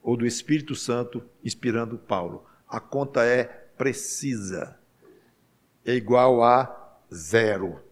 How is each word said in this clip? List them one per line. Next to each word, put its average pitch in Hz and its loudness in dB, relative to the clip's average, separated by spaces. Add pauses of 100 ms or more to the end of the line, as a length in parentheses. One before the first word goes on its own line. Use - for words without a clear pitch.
ou 120 0
do 117 -2
Espírito 147 -2
Santo 120 -6 (180)
inspirando 117 -4
Paulo. 87 -6 (220)
A 110 -8
conta 135 -2
é 120 4 (320)
precisa. 120 -6 (1080)
É 117 0
igual 123 4
a 123 2 (140)
zero. 95 0 (120)